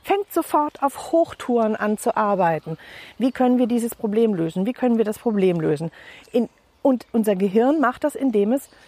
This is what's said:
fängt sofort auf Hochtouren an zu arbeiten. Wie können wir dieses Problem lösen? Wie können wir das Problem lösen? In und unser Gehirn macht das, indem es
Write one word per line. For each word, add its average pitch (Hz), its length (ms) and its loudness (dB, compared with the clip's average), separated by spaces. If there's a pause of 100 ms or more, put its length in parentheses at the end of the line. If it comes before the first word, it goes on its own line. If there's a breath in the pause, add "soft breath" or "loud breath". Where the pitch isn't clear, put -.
fängt 403 280 -2
sofort 302 520 -2
auf - 280 -4
Hochtouren 240 640 0
an 214 220 -2
zu - 180 -2
arbeiten. 175 640 0 (400 loud breath)
Wie 254 140 0
können 254 260 2
wir 247 100 2
dieses 233 280 -2
Problem 214 380 0
lösen? 165 320 -2
Wie 247 80 -2
können 240 240 0
wir 220 80 2
das 208 140 -6
Problem 190 400 2
lösen? 156 320 -2 (400 loud breath)
In 233 180 0 (320)
und 262 300 0
unser 214 240 2
Gehirn 226 440 2
macht 254 240 -2
das, 302 120 -2
indem 214 380 0
es - 160 -4 (180 soft breath)